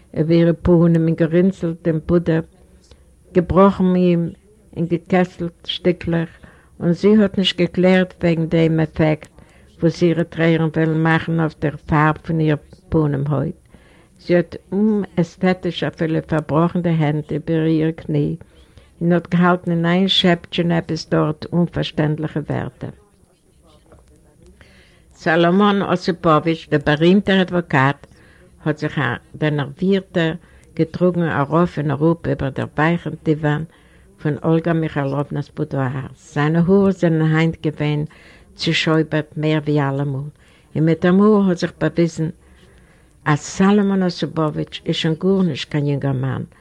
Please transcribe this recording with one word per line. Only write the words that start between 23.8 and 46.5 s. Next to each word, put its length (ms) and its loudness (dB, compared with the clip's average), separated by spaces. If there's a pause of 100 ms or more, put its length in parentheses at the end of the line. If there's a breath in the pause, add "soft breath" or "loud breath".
Salomon 720 2
Osipowitsch, 920 -2
der 80 2
berühmte 540 2
Advokat, 640 0 (640 soft breath)
hat 200 -4
sich 180 -6
ein, 220 -4 (140)
der 180 -2
nervierte, 880 -2 (360 soft breath)
getrunken, 480 0
ein 180 0
Rauf 360 0
und 80 -4
ein 60 -2
Rupp 360 0
über 240 -4
der 240 -6
weichen 500 -2
Divan 420 -2 (500 soft breath)
von 260 -6
Olga 300 0
Michailownas 760 -4
Boudoir. 680 -6
Seine 520 0
Haare 260 4
sind 200 0
in 60 0
der 120 2
Hand 320 0
gewesen, 440 -2 (480 loud breath)
zerschäubert 800 -2
mehr 320 -2
wie 120 0
allemal. 520 -4 (420 soft breath)
Und 120 0
mit 180 0
dem 180 4
Haar 260 4
hat 120 0
sich 120 -4
bewiesen, 600 -2 (920 soft breath)
als 320 -2
Salomon 460 2
Osipowitsch 800 -4
ist 140 -4
schon 200 -2
gar 240 0
nicht 260 -4
kein 160 -2
junger 280 -2
Mann. 340 -4 (140 soft breath)